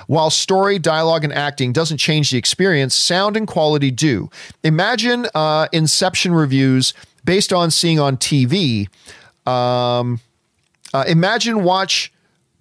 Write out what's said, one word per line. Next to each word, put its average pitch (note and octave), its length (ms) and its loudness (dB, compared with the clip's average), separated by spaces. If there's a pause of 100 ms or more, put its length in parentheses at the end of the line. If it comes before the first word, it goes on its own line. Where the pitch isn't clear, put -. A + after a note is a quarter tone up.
While D#3+ 240 2
story, F#3+ 500 0
dialogue, D#3+ 460 0
and C#3+ 80 -4
acting C#3+ 400 -2
doesn't D#3 240 -2
change D3+ 320 0
the B2+ 80 -2
experience, C#3+ 580 0
sound G3 400 0
and A3 120 -2
quality D3+ 440 2
do. B2+ 380 0 (340)
Imagine, A3+ 720 0
uh, D#3 380 0
Inception F3 600 0
reviews C3+ 600 2 (320)
based F#3+ 260 0
on F3 180 2
seeing D#3+ 300 2
on C#3 160 2
T C3+ 300 0
V. A#2+ 420 0 (580)
Um, B2 760 0 (720)
uh, C3+ 120 0
imagine G#3 600 0
watch F#3+ 480 -2 (480)